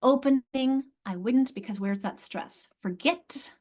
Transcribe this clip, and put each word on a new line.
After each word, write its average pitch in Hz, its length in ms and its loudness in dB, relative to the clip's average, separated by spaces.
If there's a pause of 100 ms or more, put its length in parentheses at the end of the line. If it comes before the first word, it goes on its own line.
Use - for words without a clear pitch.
Opening, 269 840 2 (200)
I 190 120 -6
wouldn't, 247 380 2
because 202 260 -8
where's 196 200 -2
that 196 200 -6
stress? - 560 -10
Forget - 840 -4